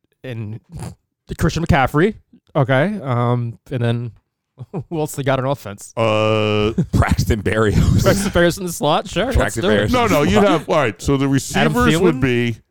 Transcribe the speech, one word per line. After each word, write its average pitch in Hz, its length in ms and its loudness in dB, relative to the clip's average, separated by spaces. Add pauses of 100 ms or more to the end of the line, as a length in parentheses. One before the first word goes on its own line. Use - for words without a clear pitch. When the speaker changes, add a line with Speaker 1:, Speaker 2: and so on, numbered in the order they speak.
(240)
Speaker 1:
and 113 360 -10 (680)
the - 80 -10
Christian 165 280 -2
McCaffrey. 170 520 2 (400)
Okay. 147 440 2
Um, 120 600 -2 (100)
and 120 140 -4
then 117 280 -2 (640)
<laughs> 151 140 -10
who 165 100 -6
else 151 160 -6
they 143 80 -6
got 131 160 0
on 127 60 -4
offense? 110 520 -8
Speaker 2:
Uh, 107 760 0 (100)
Speaker 3:
<laughs> - 80 -8
Braxton - 500 0
Berrios. 107 640 2
Speaker 1:
Braxton 196 280 2
Berrios 170 280 2
in 180 60 -8
the 175 60 -8
slot. 170 360 -2
Sure. 185 180 -4
Let's 262 120 -2
Speaker 3:
Braxton 107 260 -2
Speaker 1:
do 185 80 0
it. - 180 2
Speaker 3:
Berrios. - 20 -4
Speaker 2:
no, 247 140 2
no, 170 160 2
you'd 196 220 2
have, 180 260 0
all 180 60 0
right, 131 260 0
so 139 160 0
the 139 100 0
receivers - 720 2
would 175 160 4
Speaker 1:
Thielen? - 60 -6
Speaker 2:
be 120 360 0 (140)